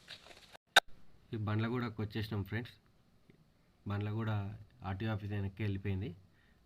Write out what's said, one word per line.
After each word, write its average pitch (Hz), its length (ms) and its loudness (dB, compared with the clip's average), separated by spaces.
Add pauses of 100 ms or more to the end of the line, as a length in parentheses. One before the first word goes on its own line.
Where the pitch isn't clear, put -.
(1300)
ఈ 117 40 0
బండ్లగూడకు 113 640 2
వచ్చేసినాం 107 420 0
ఫ్రెండ్స్. 117 300 -2 (1120)
బండ్లగూడ 104 440 0 (540)
ఆర్టీఓ 98 300 0
ఆఫీస్ 104 180 -2
వెనక్కి 101 320 0
వెళ్ళిపోయింది. 98 460 0 (560)